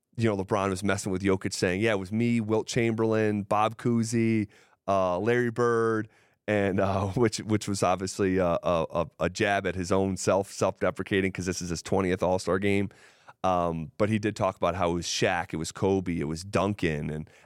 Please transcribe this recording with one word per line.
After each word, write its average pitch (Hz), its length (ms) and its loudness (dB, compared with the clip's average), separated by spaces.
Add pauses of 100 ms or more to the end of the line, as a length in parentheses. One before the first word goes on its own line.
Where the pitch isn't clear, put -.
(180)
you 113 120 2
know, 101 120 0
LeBron 98 280 0
was 95 140 -4
messing 98 280 0
with 92 100 -2
Jokic 95 320 0
saying, 92 280 0
"Yeah, 113 100 2
it 104 80 0
was 95 120 -8
me, 117 280 0
Wilt 110 280 -2
Chamberlain, 110 760 0
Bob 107 340 0
Cousy, 113 680 0 (400)
uh, 92 320 2
Larry 120 320 0
Bird," 113 560 0 (400)
and, 101 320 2
uh, 98 280 0
<laughs> - 20 -4
which, 113 300 2
which 104 280 -2
was 101 160 -2
obviously 92 540 2
a, 87 260 2
a, 82 280 2
a, 82 160 -2 (120)
a 85 100 0
jab 101 380 0
at 87 80 -2
his 92 160 -4
own 95 260 2
self, 95 340 0
self-deprecating 95 800 0
'cause 92 140 -6
this 90 160 -4
is 87 80 -6
his 82 120 -4
twentieth 92 420 0
All-Star 90 360 0
game. 101 300 0 (540)
Um, 85 540 0
but 107 100 2
he 110 120 2
did 104 180 -4
talk 95 180 0
about 85 200 0
how 87 160 0
it - 20 2
was 85 120 -4
Shaq, 90 480 -2
it - 40 -4
was 80 160 -6
Kobe, 92 440 0
it 76 120 -4
was 80 160 -8
Duncan 87 640 -2
and 78 200 -8 (160)